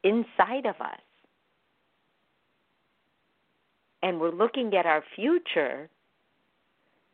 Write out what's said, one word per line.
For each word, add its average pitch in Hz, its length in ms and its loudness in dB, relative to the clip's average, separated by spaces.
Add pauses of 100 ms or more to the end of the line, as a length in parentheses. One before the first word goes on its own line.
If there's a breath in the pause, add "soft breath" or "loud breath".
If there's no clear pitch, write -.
inside 233 640 2
of 208 140 -4
us. - 200 -10 (3000)
And 180 180 -2
we're 165 100 0
looking 220 440 -2
at 175 120 2
our 156 180 2 (100)
future 175 760 -2 (1200)